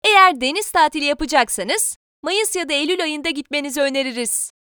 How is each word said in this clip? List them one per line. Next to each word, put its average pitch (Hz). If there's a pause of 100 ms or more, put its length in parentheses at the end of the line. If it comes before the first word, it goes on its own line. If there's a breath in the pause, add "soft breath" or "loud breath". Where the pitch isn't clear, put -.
Eğer 381
deniz 311
tatili 302
yapacaksanız 285 (260)
Mayıs 392
ya 330
da 302
Eylül 311
ayında 302
gitmenizi 285
öneririz. 262